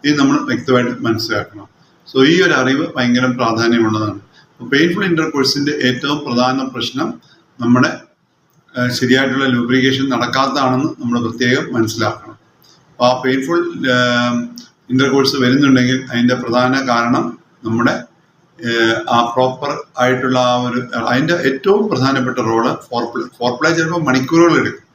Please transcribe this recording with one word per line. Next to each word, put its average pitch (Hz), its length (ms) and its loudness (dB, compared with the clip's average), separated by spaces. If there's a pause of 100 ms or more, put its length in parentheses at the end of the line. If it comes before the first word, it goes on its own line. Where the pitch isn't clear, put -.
ഇത് 143 140 2
നമ്മൾ 143 220 2
വ്യക്തമായിട്ട് 123 600 0
മനസ്സിലാക്കണം. 107 760 -4 (400)
So 135 100 6
ഈ 180 160 4
ഒരു 165 100 4
അറിവ് 135 340 0 (100)
ഭയങ്കര 123 300 2
പ്രാധാന്യമുള്ളതാണ്. 113 880 0
അപ്പൊ - 520 -20
പെയിൻഫുൾ 175 380 0
ഇന്റർകോഴ്സിന്റെ 147 680 0
ഏറ്റവും 143 540 -2
പ്രധാന 127 380 0 (100)
പ്രശ്നം 135 400 -6 (460)
നമ്മുടെ, 123 360 2 (840)
ആ, 123 100 0
ശരിയായിട്ടുള്ള 131 560 2
ലൂബ്രിക്കേഷൻ 127 640 0
നടക്കാത്തതാണെന്ന് 131 760 0
നമ്മൾ 120 420 -4
പ്രത്യേകം 127 460 -2
മനസ്സിലാക്കണം. 110 560 -2
അപ്പൊ - 760 -6
ആ 127 200 2
പെയിൻഫുൾ, 135 640 -2
ആ, 120 420 2 (580)
ഇന്റർകോഴ്സ് 135 460 2
വരുന്നുണ്ടെങ്കിൽ 127 760 2
അതിന്റെ 120 220 2
പ്രധാന 123 540 0
കാരണം 120 500 0 (260)
നമ്മുടെ, 113 380 0 (680)
ആ, - 20 -2 (460)
ആ 117 180 0
പ്രോപ്പർ 131 480 -2 (160)
ആയിട്ടുള്ള 127 400 0
ആ 123 180 2
ഒരു, 123 400 -4
അതിന്റെ 127 380 0
ഏറ്റവും 196 540 0
പ്രധാനപ്പെട്ട 127 500 0
റോള് 113 380 0 (140)
ഫോർ 120 140 -4
പ്ലേ. 117 200 -8 (140)
ഫോർ 120 220 -2
പ്ലേ 160 160 2
ചിലപ്പോൾ 165 260 -2
മണിക്കൂറുകൾ 143 580 4
എടുക്കും. - 220 -6 (120)